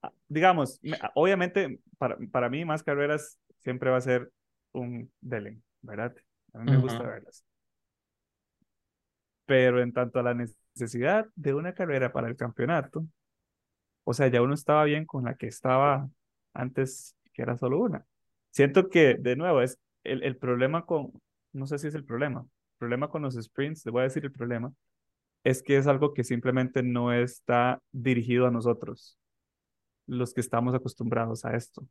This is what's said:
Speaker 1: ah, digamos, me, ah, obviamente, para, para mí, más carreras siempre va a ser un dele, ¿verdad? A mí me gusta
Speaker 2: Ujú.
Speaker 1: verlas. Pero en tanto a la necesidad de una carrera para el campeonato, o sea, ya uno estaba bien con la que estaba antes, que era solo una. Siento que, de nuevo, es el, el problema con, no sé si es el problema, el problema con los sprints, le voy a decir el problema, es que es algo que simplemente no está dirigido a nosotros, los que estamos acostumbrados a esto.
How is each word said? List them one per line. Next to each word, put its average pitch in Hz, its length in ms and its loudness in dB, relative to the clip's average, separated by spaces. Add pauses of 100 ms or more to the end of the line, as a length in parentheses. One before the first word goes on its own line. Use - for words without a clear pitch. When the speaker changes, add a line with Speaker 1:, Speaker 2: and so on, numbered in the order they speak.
Speaker 1:
ah, - 120 -14 (140)
digamos, 160 560 2
me, 151 180 -6
ah, - 140 -8
obviamente, 180 640 2 (180)
para, 127 200 -2 (140)
para 123 180 0
mí, 151 160 -4
más 156 180 -4
carreras 147 560 -2 (200)
siempre 127 300 -2
va 127 80 4
a 123 40 0
ser 123 300 0 (400)
un 123 400 -10 (100)
dele, 113 400 -10 (200)
¿verdad? 107 340 -10 (380)
A 117 60 -18
mí 117 60 -8
me 139 120 4
gusta 127 260 0
Speaker 2:
Ujú. 120 40 -8
Speaker 1:
verlas. 110 360 -16 (2000)
Pero 127 360 4
en 123 120 -2
tanto 123 260 -2
a 120 40 -2
la 123 100 0
necesidad 120 1000 -4
de 143 180 -2
una 165 200 -4
carrera 139 400 -2
para 127 160 -2
el 117 60 -8
campeonato, 139 680 -4 (1000)
o 120 100 -2
sea, 135 140 2
ya 120 140 4
uno 135 120 2
estaba 151 320 2
bien 151 200 0
con 131 200 -6
la 123 100 -6
que - 120 -10
estaba 135 600 0 (440)
antes, 135 600 -6 (180)
que - 80 -10
era 123 160 -4
solo 131 220 -2
una. 233 260 -4 (460)
Siento 143 380 4
que, 147 260 8
de 123 200 0
nuevo, 156 260 2
es 127 180 -2 (240)
el, 131 200 -4
el 131 140 -4
problema 131 480 0
con, - 260 -4 (420)
no 135 140 -8
sé 143 120 -6
si 151 80 -8
es 151 80 -8
el 143 100 -10
problema, 123 360 -4
el - 360 -20
problema 127 320 -2
con 156 140 -6
los 127 120 -6
sprints, 143 500 -8
le 113 60 -6
voy 123 100 0
a - 40 2
decir 139 200 -4
el 135 60 -8
problema, 123 420 -6 (680)
es 131 200 0
que 139 140 4
es 139 100 4
algo 143 260 4
que 123 120 -2
simplemente 127 580 0
no 120 300 0
está 123 680 0 (100)
dirigido 123 560 2
a 123 40 4
nosotros, 120 680 -4 (920)
los 123 260 -4
que 123 80 -2
estamos 120 340 0
acostumbrados 117 680 -4
a 117 100 -2
esto. 120 340 -8